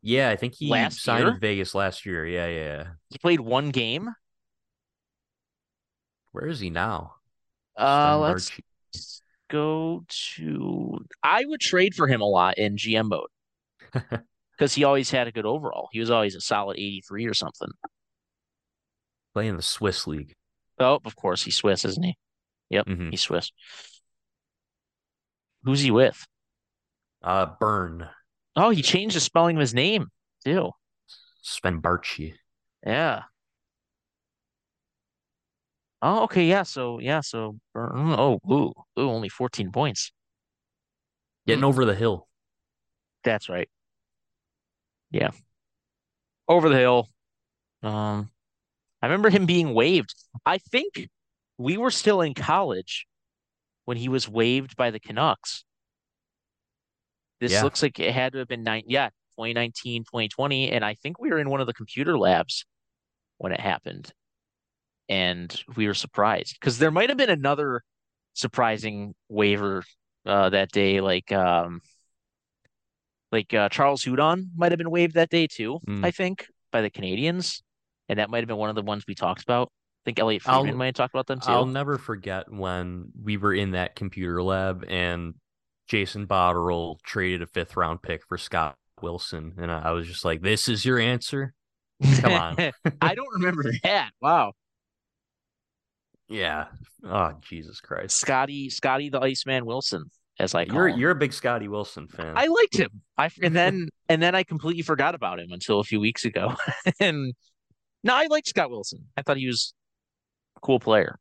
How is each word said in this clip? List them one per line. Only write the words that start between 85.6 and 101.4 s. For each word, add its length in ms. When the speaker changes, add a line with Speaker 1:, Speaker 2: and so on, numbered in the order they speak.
Speaker 1:
Jason 380
Botterill 760
traded 400
a 40
fifth 300
round 260
pick 240
for 120
Scott 380
Wilson, 560
and 120
I, 120
I 100
was 160
just 160
like, 180
"This 260
is 160
your 140
answer? 560
Come 120
on." 240
Speaker 2:
<laughs> 440
I 140
don't 200
remember 360
that. 260
Wow. 340
Speaker 1:
Yeah. 380
Oh, 360
Jesus 400
Christ. 360
Speaker 2:
Scotty, 520
Scotty 420
the 100
Iceman 440
Wilson, 460
as 160
I 100
call 80
Speaker 1:
You're, 140
Speaker 2:
him. 100
Speaker 1:
you're 140
a 40
big 160
Scotty 360